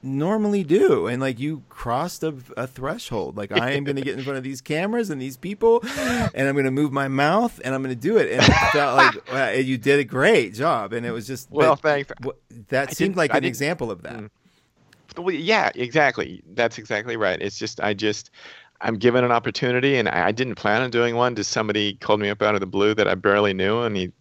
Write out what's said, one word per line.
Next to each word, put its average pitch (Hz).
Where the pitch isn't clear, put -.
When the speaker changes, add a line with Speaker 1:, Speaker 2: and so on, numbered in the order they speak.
Speaker 1:
normally 196
do, 151
and, 123
like, 131
you 147
crossed 139
a, 160
a 123
threshold. 127
Like, 101
"I 110
am 143
gonna 139
get 135
in 131
front 135
of 127
these 131
cameras 202
and 143
these 131
people, 226
and 247
I'm 139
gonna 135
move 139
my 139
mouth, 151
and 131
I'm 135
gonna 131
do 165
it." 117
And 123
it -
felt 143
like, -
Speaker 2:
<laughs> 131
Speaker 1:
wow, 131
you 131
did 139
a 143
great 127
job, 113
and 117
it 120
was 113
just, 127
Speaker 2:
Well, 151
Speaker 1:
but -
Speaker 2:
thanks. 143
Speaker 1:
w-, 131
that 135
Speaker 2:
I -
Speaker 1:
seemed 190
Speaker 2:
didn't, 180
Speaker 1:
like 160
Speaker 2:
I 127
Speaker 1:
an 143
Speaker 2:
didn't -
Speaker 1:
example 131
of 87
that. -
Speaker 2:
Mm. 107
Well, 175
yeah, 165
exactly. 120
That's 117
exactly 113
right. 95
It's 98
just, -
I 104
just, 107
I'm 113
given 120
an 123
opportunity, 123
and 107
I, 87
I 104
didn't 117
plan 110
on 127
doing 120
one. 120
Just 101
somebody 104
called 107
me 101
up 104
out 107
of 101
the 95
blue 98
that 104
I 95
barely 101
knew, 98
and 110
he 92